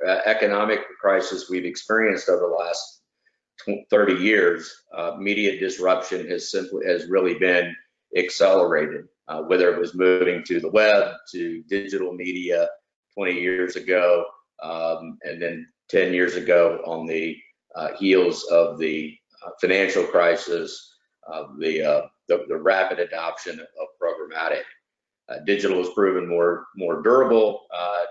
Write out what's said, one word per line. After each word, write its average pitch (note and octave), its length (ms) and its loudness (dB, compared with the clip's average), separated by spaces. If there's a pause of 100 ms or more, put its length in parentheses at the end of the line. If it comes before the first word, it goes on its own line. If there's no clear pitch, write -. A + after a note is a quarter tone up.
uh, - 200 2
economic G#2+ 560 2 (180)
crisis F#2+ 500 0
we've F2+ 140 -4
experienced G#2+ 640 0
over F2 220 2
the E2 60 -2
last E2+ 460 -6 (640)
tw-, - 260 -8
thirty G2+ 260 4
years, F2+ 680 2 (100)
uh, E2+ 240 -6
media G2+ 400 -2
disruption F#2 680 -2
has F2+ 240 -6
simply, F#2+ 340 -6
has F2 220 -2
really F2+ 280 0
been F2 380 0 (440)
accelerated, F2 880 2 (240)
uh, D#2 140 -8
whether F2+ 300 4
it E2+ 60 -2
was F2 160 -4
moving F2+ 480 4
to E2+ 160 -2
the D#2+ 100 -6
web, G#2+ 440 4 (180)
to - 380 -8
digital G2 440 -4
media F2+ 540 -2 (460)
twenty F2+ 260 -4
years F2+ 380 -2
ago, F2+ 480 2 (360)
um, E2 600 -6
and E2 180 -10
then E2 240 -8 (220)
ten F#2 260 2
years F2+ 220 0
ago F2+ 500 4
on E2 200 -6
the, E2 320 -4 (380)
uh, D#2 220 -8
heels F#2 540 2
of E2+ 280 4
the, D#2 360 -4 (300)
uh, F2 60 -14 (100)
financial F#2+ 420 2
crisis, E2+ 920 0 (360)
uh, D#2 120 -10 (160)
the, D#2 220 -2
uh, D2 200 2 (260)
the, F2 220 0
the D2+ 80 -2
rapid F#2 420 0
adoption E2 600 -6
of D#2+ 280 -14 (140)
programmatic. D#2+ 640 -4 (680)
Uh, B1+ 160 -10
digital G2 320 0
has F2+ 160 -2
proven F#2 340 0
more, F2 380 0 (100)
more E2+ 260 -4
durable, A2+ 600 4 (120)
uh, F2 380 -4